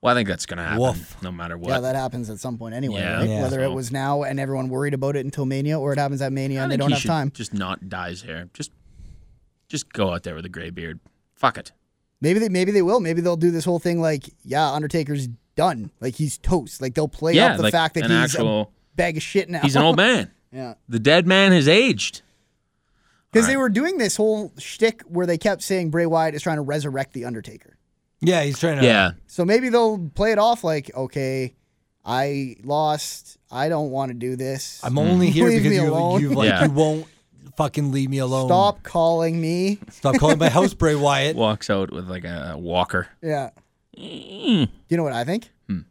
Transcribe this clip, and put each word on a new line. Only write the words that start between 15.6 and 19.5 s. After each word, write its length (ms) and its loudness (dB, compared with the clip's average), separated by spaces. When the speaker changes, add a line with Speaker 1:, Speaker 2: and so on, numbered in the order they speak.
Speaker 3:
Like, 160 -6
he's 220 -4
toast." 420 -2
Like, 140 -6
they'll 120 0
play 280 -2
Speaker 1:
Yeah, 180 6
Speaker 3:
up 60 -2
the 60 0
Speaker 1:
like 80 2
Speaker 3:
fact 220 0
that 100 -2
Speaker 1:
an 60 0
Speaker 3:
he's 240 2
Speaker 1:
actual 280 0
Speaker 3:
a 340 -14
bag 220 -2
of 40 -8
shit 280 -2